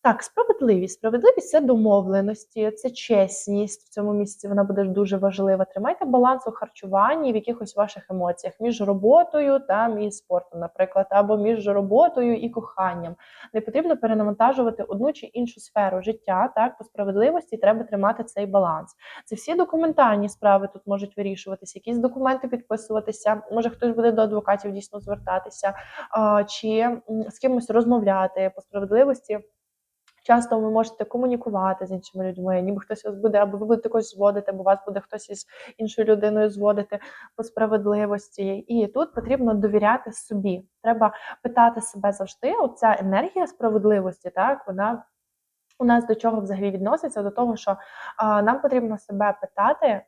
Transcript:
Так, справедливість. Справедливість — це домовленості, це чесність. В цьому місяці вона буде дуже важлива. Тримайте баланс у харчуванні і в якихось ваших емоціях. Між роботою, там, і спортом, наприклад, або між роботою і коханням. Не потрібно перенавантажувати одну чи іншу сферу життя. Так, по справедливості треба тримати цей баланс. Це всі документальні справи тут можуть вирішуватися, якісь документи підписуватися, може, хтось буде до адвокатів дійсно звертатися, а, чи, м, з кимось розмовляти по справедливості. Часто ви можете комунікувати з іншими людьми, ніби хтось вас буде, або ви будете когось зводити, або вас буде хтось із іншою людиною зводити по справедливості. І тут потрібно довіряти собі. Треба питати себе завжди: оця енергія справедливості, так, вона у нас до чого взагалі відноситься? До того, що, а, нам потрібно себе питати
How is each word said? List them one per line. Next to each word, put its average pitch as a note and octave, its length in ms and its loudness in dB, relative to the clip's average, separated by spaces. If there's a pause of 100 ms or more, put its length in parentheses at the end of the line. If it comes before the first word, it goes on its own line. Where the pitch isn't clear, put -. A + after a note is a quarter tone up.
Так, - 220 2
справедливість. A#3 680 2
Справедливість — B3 560 2
це D#4 120 4
домовленості, G#3+ 1080 0
це B3 180 -8
чесність. G3+ 960 -2
В - 40 -20
цьому G#3 240 -4
місяці G#3 340 -6
вона G3+ 160 0
буде G3 200 0
дуже G3 340 0
важлива. F#3+ 480 2
Тримайте C#4 400 -4
баланс B3+ 420 2
у A3 40 -6
харчуванні A3 800 0
і A3+ 40 -2
в - 20 -2
якихось A3+ 400 -6
ваших G3+ 340 -4
емоціях. F3 500 -4
Між A3+ 220 -2
роботою, C#4 800 4
там, A3 420 0
і G#3 100 -4
спортом, F3 480 -6
наприклад, F#3 500 -2
або G#3 280 4
між G#3 300 0
роботою A#3 680 2
і A#3 120 -6
коханням. F3 640 -6 (380)
Не G#3+ 80 -2
потрібно C#4 360 -2
перенавантажувати A3+ 880 0
одну A#3+ 300 -2
чи - 120 -14
іншу A#3 340 -8
сферу F#3+ 420 -2
життя. G#3+ 540 -2
Так, A#3+ 220 0
по G#3+ 60 -20
справедливості A3 720 -2
треба A3 260 2
тримати G#3 400 -2
цей G3+ 220 -6
баланс. F3+ 500 0 (300)
Це A3 100 -8
всі D#4+ 200 -4
документальні D#4 760 2
справи G3 440 2
тут F#3+ 140 -20
можуть G3+ 300 -6
вирішуватися, F#3+ 640 -10
якісь A#3+ 180 -6
документи C4 500 -2
підписуватися, G#3+ 920 -4 (100)
може, A3+ 180 -2
хтось A#3 260 -2
буде A#3 160 4
до A3 100 2
адвокатів G#3 500 0
дійсно G3+ 280 -12
звертатися, G3 720 -6 (380)
а, G#3 320 2
чи, A3 360 -2
м, A#3 220 -2 (280)
з - 100 -20
кимось B3+ 300 0
розмовляти G3 840 2
по - 60 -16
справедливості. G#3 800 0 (880)
Часто A#3+ 320 4
ви A3 120 -2
можете A3+ 340 -2
комунікувати G#3+ 840 -2
з F#3+ 40 -10
іншими F#3 360 -8
людьми, F#3 340 -2
ніби G3 200 -4
хтось G#3+ 240 -10
вас G#3 100 -8
буде, G#3 220 0
або G3+ 200 2
ви G#3+ 80 -6
будете A3+ 240 0
когось A3 200 -2
зводити, G3+ 420 0
або F#3+ 120 -10
вас G3 220 4
буде G3+ 140 -8
хтось - 300 -14
із G3+ 160 -14 (320)
іншою A3 300 -2
людиною G#3+ 420 4
зводити G3+ 500 0 (360)
по A3 80 -10
справедливості. G#3 1120 -2
І A#3 300 -2
тут D4+ 260 -4
потрібно A#3+ 400 0
довіряти G#3+ 580 2
собі. F#3+ 540 -4 (180)
Треба A3 300 2 (300)
питати A#3 380 4
себе G3+ 300 -4
завжди: G3 420 -6
оця A#3+ 460 0
енергія A#3+ 480 -2
справедливості, G3+ 840 0
так, B3 380 -2
вона G3+ 360 -4 (760)
у B3+ 60 -2
нас A#3 220 4
до A3 80 2
чого A3 260 -2
взагалі G3 300 -4
відноситься? G#3+ 520 -2
До G3+ 80 -4
того, A#3 260 -2
що, G3 200 -4 (400)
а, G#3+ 240 2
нам A#3+ 200 2
потрібно A#3+ 360 0
себе G3+ 440 -2
питати A3+ 680 0